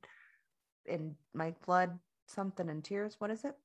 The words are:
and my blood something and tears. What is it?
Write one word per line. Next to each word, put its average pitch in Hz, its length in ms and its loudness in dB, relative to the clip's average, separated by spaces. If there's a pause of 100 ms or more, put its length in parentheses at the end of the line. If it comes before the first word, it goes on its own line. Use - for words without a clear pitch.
(880)
and 156 280 -2 (180)
my 165 200 -2 (120)
blood 180 320 6 (300)
something 190 420 -2
and 151 140 -4
tears. 202 360 -2
What 208 120 0
is 220 140 -4
it? 277 180 -4